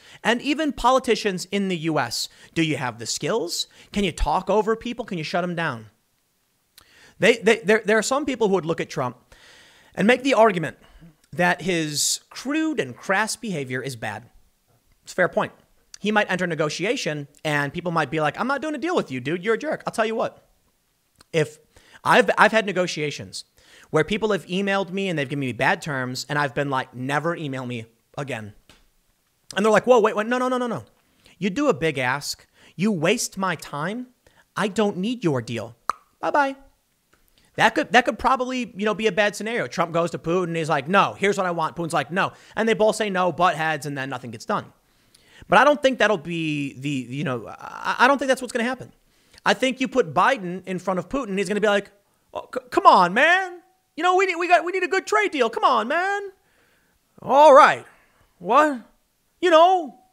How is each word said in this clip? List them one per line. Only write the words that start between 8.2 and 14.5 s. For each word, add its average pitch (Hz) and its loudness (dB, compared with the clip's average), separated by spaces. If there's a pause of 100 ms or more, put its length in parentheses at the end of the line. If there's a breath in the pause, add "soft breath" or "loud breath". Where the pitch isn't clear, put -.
people 240 -2
who 190 2
would 160 0
look 165 -4
at 156 -6
Trump 123 -6 (760 soft breath)
and 190 0
make 254 4
the 269 2
argument 185 4 (540 soft breath)
that 175 0
his 156 -2 (100)
crude 302 -4
and 127 -6
crass 202 -2
behavior 139 -6
is 127 -8
bad. 110 -10 (720)